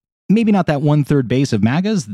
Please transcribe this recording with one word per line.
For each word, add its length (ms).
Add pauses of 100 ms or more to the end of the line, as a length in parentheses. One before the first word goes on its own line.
(280)
Maybe 240
not 140
that 160
one-third 460
base 240
of 100
magas. 520